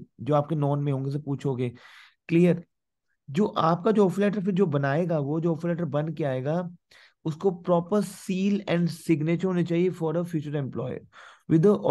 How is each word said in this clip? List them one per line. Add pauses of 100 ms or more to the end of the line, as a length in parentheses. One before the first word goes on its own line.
(220)
जो
आपके
नॉन
में
होंगे,
से
पूछोगे, (580)
Clear? (640)
जो
आपका
जो
offer
letter
फिर
जो
बनाएगा,
वो
जो
offer
letter
बन
के
आएगा, (560)
उसको
proper
seal
and
signature
होने
चाहिए
for
a
future
employer (520)
with
the (120)